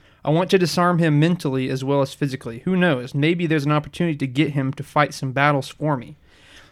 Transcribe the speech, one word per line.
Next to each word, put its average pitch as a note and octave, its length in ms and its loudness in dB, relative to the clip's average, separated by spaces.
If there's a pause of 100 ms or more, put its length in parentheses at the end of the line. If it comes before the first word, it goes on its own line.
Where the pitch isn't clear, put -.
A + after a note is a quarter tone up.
(240)
I - 60 0
want F3 200 2
to G3 80 4
disarm F3 400 2
him D#3 200 4
mentally C#3+ 520 0
as C3+ 120 -4
well C#3 200 2
as C3+ 120 -4
physically. B2+ 460 -6
Who F#3 160 -2
knows? C#3+ 380 0
Maybe E3 320 0
there's D3+ 200 0
an D3+ 60 2
opportunity D3+ 440 -2
to C#3 120 -4
get D3 220 0
him C#3 240 -2
to C#3+ 100 -12
fight D3 280 0
some C3+ 200 -6
battles C#3 360 0
for D3 280 -4
me. C3+ 200 -10 (560)